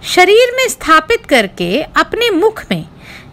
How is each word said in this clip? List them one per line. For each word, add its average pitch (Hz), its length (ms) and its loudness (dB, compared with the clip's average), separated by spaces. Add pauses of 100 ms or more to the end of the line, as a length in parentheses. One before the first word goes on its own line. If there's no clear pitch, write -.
शरीर 427 500 4
में 523 120 -2
स्थापित 320 580 0
करके 202 560 -2
अपने 427 480 -2
मुख 415 400 -2
में 165 140 -4 (480)